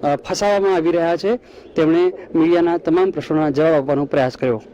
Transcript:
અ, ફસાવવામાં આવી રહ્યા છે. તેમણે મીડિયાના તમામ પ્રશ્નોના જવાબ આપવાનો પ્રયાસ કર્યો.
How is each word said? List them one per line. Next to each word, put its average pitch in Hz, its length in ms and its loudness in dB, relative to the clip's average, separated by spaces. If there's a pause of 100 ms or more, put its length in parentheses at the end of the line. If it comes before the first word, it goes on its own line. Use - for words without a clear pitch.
અ, 143 120 0
ફસાવવામાં 196 600 0
આવી 165 160 0
રહ્યા 170 260 0
છે. 196 180 -2 (400)
તેમણે 170 380 2 (220)
મીડિયાના 170 420 2
તમામ 175 340 0
પ્રશ્નોના 156 380 -2
જવાબ 151 240 2
આપવાનો 143 320 0
પ્રયાસ 131 320 -2
કર્યો. 120 260 -2 (100)